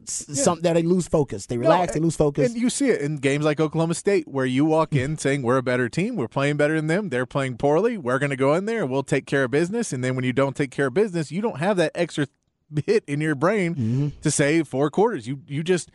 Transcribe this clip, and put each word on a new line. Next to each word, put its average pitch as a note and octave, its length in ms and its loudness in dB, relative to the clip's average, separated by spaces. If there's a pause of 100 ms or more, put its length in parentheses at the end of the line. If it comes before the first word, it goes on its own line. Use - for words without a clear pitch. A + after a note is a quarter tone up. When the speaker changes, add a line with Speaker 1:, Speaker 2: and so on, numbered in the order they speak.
Speaker 1:
s- - 200 -10
Speaker 2:
Yeah. D3+ 140 -4
Speaker 1:
some F3 200 2
that F3 100 2
they E3+ 100 4
lose F3 240 2
focus. C3+ 400 -2
They B2 100 -6
Speaker 2:
No, A#2+ 40 -2
Speaker 1:
relax. E3+ 320 4
They D3+ 60 -4
Speaker 2:
and, D#3+ 60 0
Speaker 1:
lose E3 120 0
focus. D#3+ 340 2
Speaker 2:
and A#3 100 -4
you A#3+ 80 2
see C#4 200 0
it F#3 120 2
in D3 180 -4
games C#3 260 0
like D3+ 160 0
Oklahoma D#3+ 340 0
State G3 320 0
where C3+ 180 -2
you C3 200 2
walk D#3 280 2
in C#3+ 260 0
saying, C#3 240 0
"We're B2 160 2
a B2+ 40 0
better B2 260 0
team. G#3+ 280 -4
We're B2 100 -2
playing C#3+ 300 -2
better D3 180 2
than D#3 140 -2
them. F3+ 220 0
They're B2+ 160 -2
playing C3 320 -6
poorly. F#3 380 2
We're B2+ 220 -2
gonna C#3 160 -2
go C3+ 200 2
in F#3 100 0
there A3 180 -2
and C3+ 80 -2
we'll C3+ 140 -2
take C#3 220 -2
care C#3 180 0
of A#2+ 80 -2
business." F3 400 0
And B2+ 100 -4
then B2+ 140 -2
when B2+ 80 -2
you B2+ 80 0
don't C#3 240 0
take C#3 160 -2
care C#3+ 160 0
of A#2+ 60 -4
business, E3+ 360 0
you E3+ 100 -4
don't G#3+ 200 -4
have G3 160 0
that D#3+ 180 2
extra D#3 320 -2 (600)
hit G#3 200 2
in C#3+ 140 -4
your D#3 160 0
brain E3+ 400 0
Speaker 1:
Mm-hmm. C3 320 0 (120)
Speaker 2:
to D3+ 120 0
say D#3 320 2
four C3+ 260 0
quarters. F3+ 380 0
You, C#3 180 -8
you C#3+ 160 -6
just, F3 320 0